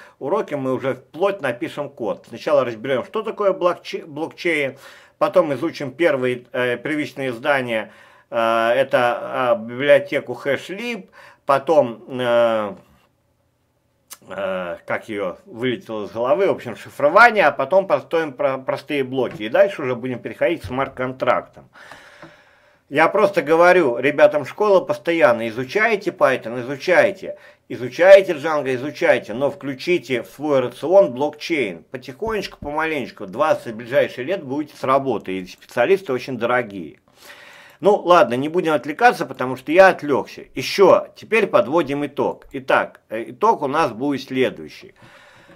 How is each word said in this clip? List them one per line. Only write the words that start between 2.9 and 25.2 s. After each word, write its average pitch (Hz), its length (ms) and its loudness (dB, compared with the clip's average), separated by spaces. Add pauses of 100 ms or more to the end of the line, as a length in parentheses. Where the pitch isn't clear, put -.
что 214 200 -8
такое 202 280 -2
блокче-, 180 540 -4
блокчейн, 147 720 -6 (400)
потом 156 360 2
изучим 139 380 -6
первые, 127 640 0
э, 123 240 -2
первичные 139 540 -6
издания, 120 600 -2 (400)
э, 113 420 2
это, 123 880 0
э, 110 60 -12
библиотеку 135 760 2
HashLib, 190 680 -6 (360)
потом, 135 640 2
э, 120 640 0 (1600)
э, 92 560 -6
как 110 240 -6
ее, 101 260 -6 (100)
вылетело 113 600 -6
из 90 60 -14
головы, 139 360 0
в - 40 2
общем, 110 260 -8
шифрование, 180 720 4
а 139 40 4
потом 185 340 0
построим 156 460 -2
про-, 131 280 -2
простые 135 440 -4
блоки, 123 400 -4
и 110 60 -6
дальше 190 320 2
уже 127 120 -4
будем 123 260 -8
переходить 143 420 -4
к - 60 -14
смарт-контрактам. 127 1000 -4 (1200)
Я 151 200 4
просто 196 320 2
говорю 165 560 4
ребятам 147 480 4
школы 196 400 2
постоянно, 131 640 2